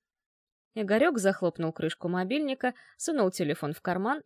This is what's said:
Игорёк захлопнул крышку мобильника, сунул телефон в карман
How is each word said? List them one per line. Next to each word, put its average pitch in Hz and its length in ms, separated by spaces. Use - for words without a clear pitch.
Игорёк 220 440
захлопнул 180 540
крышку - 360
мобильника, 254 680
сунул 254 340
телефон 151 420
в - 80
карман 196 460